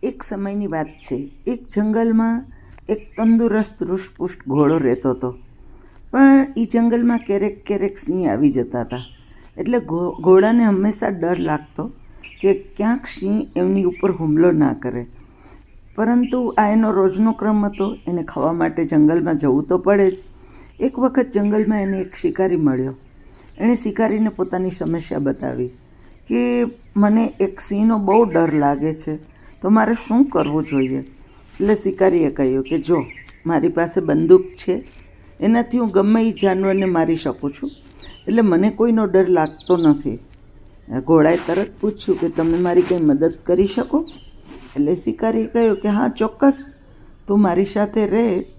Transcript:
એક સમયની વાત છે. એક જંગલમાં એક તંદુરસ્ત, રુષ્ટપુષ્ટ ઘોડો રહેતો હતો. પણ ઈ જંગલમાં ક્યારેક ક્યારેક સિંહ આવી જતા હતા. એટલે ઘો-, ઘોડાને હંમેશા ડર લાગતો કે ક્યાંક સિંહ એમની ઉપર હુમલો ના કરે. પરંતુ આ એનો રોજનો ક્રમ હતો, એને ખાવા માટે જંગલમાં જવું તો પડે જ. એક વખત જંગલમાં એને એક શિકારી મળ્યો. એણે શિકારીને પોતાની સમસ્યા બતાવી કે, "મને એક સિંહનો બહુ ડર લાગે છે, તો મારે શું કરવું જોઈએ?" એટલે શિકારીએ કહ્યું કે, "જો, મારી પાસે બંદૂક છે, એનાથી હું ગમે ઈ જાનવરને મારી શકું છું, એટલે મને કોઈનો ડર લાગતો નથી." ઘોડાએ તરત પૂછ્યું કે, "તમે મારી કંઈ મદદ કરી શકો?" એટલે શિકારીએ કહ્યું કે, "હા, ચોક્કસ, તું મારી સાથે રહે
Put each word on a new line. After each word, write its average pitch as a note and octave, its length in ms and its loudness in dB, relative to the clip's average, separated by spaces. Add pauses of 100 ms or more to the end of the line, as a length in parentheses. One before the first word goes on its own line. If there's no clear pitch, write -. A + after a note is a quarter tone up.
એક B3+ 200 -8
સમયની G3+ 440 -6
વાત D#3 200 -4
છે. C#3+ 420 -10 (180)
એક A#3+ 200 -8 (100)
જંગલમાં A3+ 680 0 (440)
એક - 280 -6
તંદુરસ્ત, A3 680 2
રુષ્ટપુષ્ટ F3+ 680 -6
ઘોડો D3 300 2
રહેતો C3 320 0
હતો. B2 240 -4 (760)
પણ C4+ 360 6 (120)
ઈ A#3 60 0
જંગલમાં A#3 540 2
ક્યારેક G3+ 480 -4
ક્યારેક G3 320 -4
સિંહ F3 320 -2
આવી C3 200 2
જતા B2 300 -2
હતા. A#2+ 180 -6 (580)
એટલે A#3+ 220 -2
ઘો-, E3+ 420 -6
ઘોડાને G3+ 440 4
હંમેશા G#3 440 0
ડર F3+ 300 -2
લાગતો D#3 540 -6 (480)
કે G3 140 2
ક્યાંક A3 460 -4 (180)
સિંહ G3+ 280 -2 (100)
એમની F#3+ 280 2
ઉપર F3+ 260 0
હુમલો E3 400 2
ના D3 240 2
કરે. A#2+ 320 -8 (880)
પરંતુ A#3+ 640 0
આ G#3+ 100 2
એનો G#3+ 240 2
રોજનો F#3+ 400 2
ક્રમ G#3+ 340 0
હતો, G3+ 300 -4 (100)
એને F3 160 -4
ખાવા D#3 300 -4
માટે E3 320 -2
જંગલમાં D#3+ 520 2
જવું D3 280 0
તો F3+ 140 0
પડે G3 320 2
જ. F#3 40 -4 (680)
એક C4 180 -4
વખત B3+ 360 0
જંગલમાં G#3 480 0
એને F#3+ 160 -2
એક F#3 220 -8
શિકારી F#3 360 0
મળ્યો. C3 380 0 (640)
એણે A3+ 160 2
શિકારીને G#3+ 540 -2
પોતાની F#3 420 -4
સમસ્યા E3 480 -6
બતાવી B2+ 520 -4 (580)
કે, A#3+ 360 0 (320)
"મને G#3 440 2
એક G3 200 -4
સિંહનો G#3+ 380 0
બહુ G3+ 260 4
ડર E3 280 0
લાગે D3 420 0
છે, D#3 220 -8 (460)
તો F#3+ 80 0
મારે A3 220 4
શું A#3 320 2
કરવું D#3 400 -2
જોઈએ?" C3+ 340 -2 (640)
એટલે G3+ 140 2
શિકારીએ F#3+ 560 2
કહ્યું C3+ 340 0
કે, D#3+ 140 -2
"જો, C#3+ 260 0 (420)
મારી D#3+ 220 0
પાસે E3+ 320 -2
બંદૂક D#3+ 420 4
છે, - 420 -6 (560)
એનાથી A#3 380 0
હું A#3 100 0
ગમે G3+ 340 4
ઈ A3+ 100 0 (100)
જાનવરને F#3+ 420 2
મારી E3 320 0
શકું C#3+ 340 -6
છું, C#4 200 -10 (580)
એટલે A3+ 140 2
મને F#3+ 280 4
કોઈનો A3 340 2
ડર F#3 240 2
લાગતો E3 480 0
નથી." D3 420 2 (880)
ઘોડાએ D#3+ 400 4
તરત G3 240 -4 (100)
પૂછ્યું G#3 400 -4
કે, G3+ 80 -2
"તમે E3 300 -2
મારી F3+ 240 2
કંઈ F3 180 0
મદદ D3+ 320 2 (120)
કરી F3+ 220 2
શકો?" C#4 380 -2 (720)
એટલે D3 180 0
શિકારીએ A3+ 520 -4
કહ્યું A3 300 0
કે, G#3 120 -4
"હા, G#3+ 200 0
ચોક્કસ, - 640 0 (560)
તું G3+ 140 4
મારી F#3 220 2
સાથે G#3 420 -2
રહે G#3 340 0 (180)